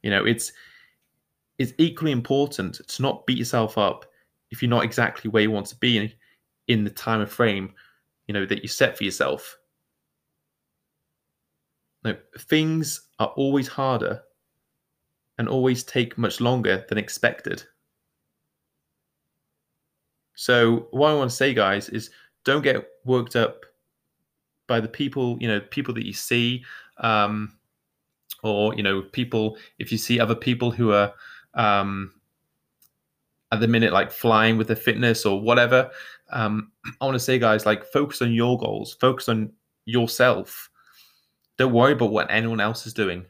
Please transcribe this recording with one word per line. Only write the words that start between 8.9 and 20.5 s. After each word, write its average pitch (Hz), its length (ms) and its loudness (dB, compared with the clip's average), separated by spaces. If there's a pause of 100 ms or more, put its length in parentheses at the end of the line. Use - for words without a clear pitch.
for - 60 -6
yourself. 71 540 -4 (2500)
No, 110 140 -4 (220)
things 156 720 -2 (100)
are 110 80 0
always 139 400 0
harder 127 560 -4 (1120)
and 117 100 -4
always 127 360 0
take - 340 -4
much 117 240 -2
longer 113 480 0
than 104 80 -2
expected. - 680 -4 (2750)
So 117 560 4